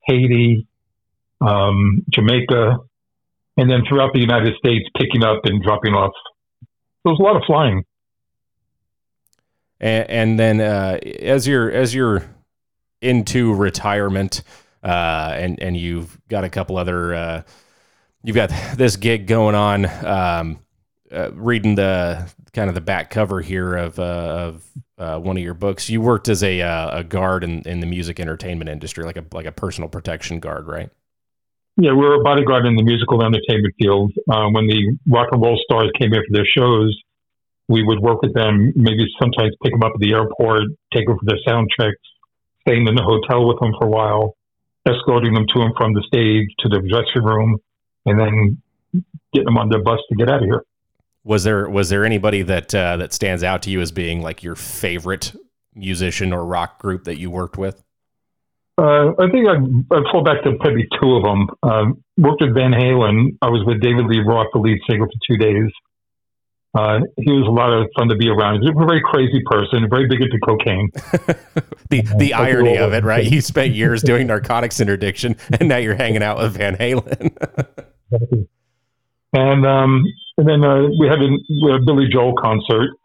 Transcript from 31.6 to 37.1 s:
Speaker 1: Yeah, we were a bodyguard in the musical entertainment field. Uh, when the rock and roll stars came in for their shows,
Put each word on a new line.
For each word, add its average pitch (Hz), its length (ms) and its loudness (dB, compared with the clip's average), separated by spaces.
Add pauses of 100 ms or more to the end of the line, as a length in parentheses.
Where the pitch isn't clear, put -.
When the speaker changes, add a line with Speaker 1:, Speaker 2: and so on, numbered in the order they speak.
Speaker 1:
Yeah, 160 160 4
we 139 140 4
were 143 140 6
a - 20 0
bodyguard 135 440 2
in 117 100 2
the 110 80 2
musical 117 400 2
entertainment 107 560 0
field. 101 320 2 (180)
Uh, 107 200 2
when 110 180 2
the 107 280 0 (120)
rock 120 240 4
and 120 100 2
roll 117 220 2
stars 113 340 2
came 110 140 2
in 110 80 4
for - 120 -4
their 104 140 2
shows, 110 500 2 (720)